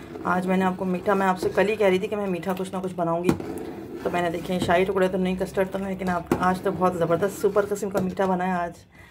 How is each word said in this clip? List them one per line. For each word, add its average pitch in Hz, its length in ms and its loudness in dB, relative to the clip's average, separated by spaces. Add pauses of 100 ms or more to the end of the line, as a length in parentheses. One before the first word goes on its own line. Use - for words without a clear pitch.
(260)
आज 180 200 2
मैंने 190 180 2
आपको 185 200 0
मीठा, 185 300 0
मैं 196 120 2
आपसे 185 240 2
कल 214 160 4
ही 220 100 0
कह 208 120 4
रही 185 100 4
थी 208 100 -2
कि 214 80 -4
मैं 202 100 -2
मीठा 180 260 -2
कुछ 185 200 -4
ना 185 80 -4
कुछ 180 120 -4
बनाऊँगी, 175 380 0 (760)
तो 180 60 0
मैंने 175 200 0
देखे 175 300 -4
शाही 180 240 4
टुकड़े 190 240 2
तो 190 100 -2
नहीं, 185 180 0
कस्टर्ड 185 320 -2
तो 190 100 -6
नहीं, 196 100 -6
लेकिन 190 200 -4
आप, 175 260 -2
आज 185 300 0
तो 196 80 2
बहुत 180 240 0
ज़बरदस्त 170 420 2
सुपर 202 280 2
किस्म 196 240 -4
का 190 100 0
मीठा 185 260 0
बना 180 180 0
है। 185 100 0
आज 175 240 -4 (320)